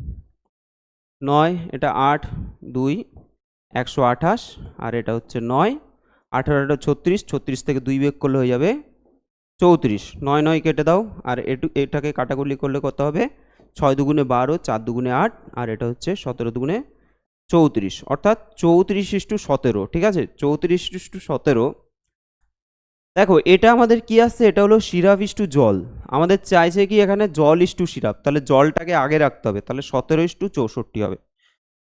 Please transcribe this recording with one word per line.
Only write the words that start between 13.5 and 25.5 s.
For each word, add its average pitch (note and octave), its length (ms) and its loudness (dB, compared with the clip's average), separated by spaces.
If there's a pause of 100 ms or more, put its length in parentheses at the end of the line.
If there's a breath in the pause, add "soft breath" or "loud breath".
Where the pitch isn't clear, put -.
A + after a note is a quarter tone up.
ছয় C3+ 200 2
দুগুণে C#3+ 300 0
বারো, B2+ 340 0
চার A2+ 260 -6
দুগুণে B2 280 -4
আট, F3 200 0 (240)
আর A#2+ 120 -6
এটা A2 180 -6
হচ্ছে C#3 300 -6
সতেরো B2 340 -8
দুগুণে C#3 320 -4 (680)
চৌত্রিশ, C#3+ 440 2 (120)
অর্থাৎ G3+ 320 0 (180)
চৌত্রিশ F#3 580 2
is G3 120 -2
to G#3+ 120 -4
সতেরো, A#2 480 -2
ঠিক E3+ 180 -2
আছে? F3 220 0 (100)
চৌত্রিশ D#3+ 540 -2
is - 220 -14
to F#3+ 80 -16
সতেরো। B2+ 460 0 (1500)
দেখো, F#3+ 280 4
এটা F#3+ 280 6
আমাদের A#3 280 4
কি A3+ 200 2
আসছে? A#3 280 2
এটা G3 140 4
হলো G#3 180 6
সিরাপ F#3+ 380 2
is G3 160 -4
to G#3 120 -2
জল। B2+ 300 4 (320)